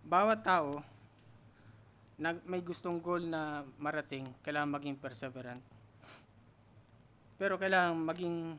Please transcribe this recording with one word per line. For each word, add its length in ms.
Bawat 300
tao 400
na 280
may 160
gustong 400
goal 200
na 440
marating, 480
kailangan 320
maging 200
perseverant. 640
Pero 200
kailangan 400
maging 400